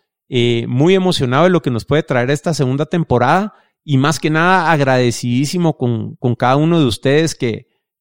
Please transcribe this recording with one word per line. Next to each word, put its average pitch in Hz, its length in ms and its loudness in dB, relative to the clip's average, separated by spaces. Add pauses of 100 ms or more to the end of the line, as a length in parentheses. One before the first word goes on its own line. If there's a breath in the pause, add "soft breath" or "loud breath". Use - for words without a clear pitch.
(280)
eh, 120 400 0
muy 143 280 2
emocionado 151 480 0
de 185 80 4
lo 170 100 2
que - 80 -4
nos 113 160 -4
puede 147 160 0
traer 127 300 -2
esta 151 240 -4
segunda 139 320 -2
temporada 160 680 0 (300 soft breath)
y 143 160 0
más 147 200 0
que 156 120 -2
nada 170 400 2
agradecidísimo 131 1080 0
con, 113 380 -4
con 120 180 -2
cada 127 220 0
uno 165 240 2
de 143 80 2
ustedes 139 480 0
que, - 320 -6 (340)